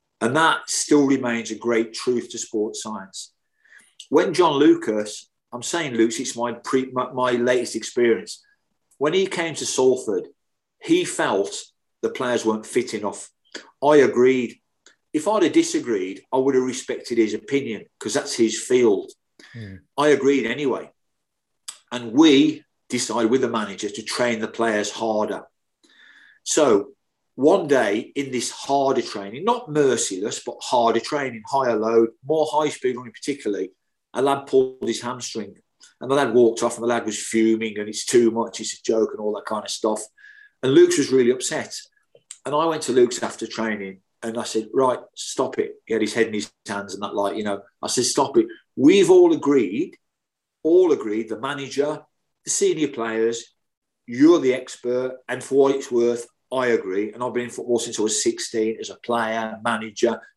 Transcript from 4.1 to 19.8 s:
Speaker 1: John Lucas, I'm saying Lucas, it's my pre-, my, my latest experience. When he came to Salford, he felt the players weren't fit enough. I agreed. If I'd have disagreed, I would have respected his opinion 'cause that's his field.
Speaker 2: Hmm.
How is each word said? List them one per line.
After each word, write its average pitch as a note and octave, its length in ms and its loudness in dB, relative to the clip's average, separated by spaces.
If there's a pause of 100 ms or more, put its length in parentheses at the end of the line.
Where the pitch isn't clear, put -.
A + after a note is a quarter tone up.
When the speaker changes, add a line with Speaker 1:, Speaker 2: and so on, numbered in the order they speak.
Speaker 1:
John E3 200 4
Lucas, C#3 760 2 (220)
I'm B2 100 -10
saying D3+ 320 -6
Lucas, A#2 260 2
it's A#2 180 -8
my A#2+ 160 -4
pre-, C3 380 -2
my, B2+ 200 -4
my B2+ 200 0
latest A#2+ 440 0
experience. - 680 0 (560)
When D3+ 160 -2
he F#3+ 140 2
came E3+ 280 -6
to F3 100 -8
Salford, B2+ 640 0 (520)
he F3 220 2
felt A#2+ 520 -2 (460)
the A2 80 -2
players B2 360 -2
weren't A2 200 -2
fit - 280 -2
enough. G#2 360 -8 (540)
I D3+ 140 6
agreed. B2 640 4 (540)
If D3+ 140 -2
I'd G#3 160 2
have D3+ 80 4
disagreed, A#2 800 0
I C3 60 0
would C3 180 2
have B2+ 80 4
respected B2 540 -6
his G#2+ 160 2
opinion G#2+ 520 -4 (140)
'cause G#2 140 -6
that's - 220 -4
his A2+ 240 2
field. A#2+ 520 2 (400)
Speaker 2:
Hmm. G#2 240 -16 (220)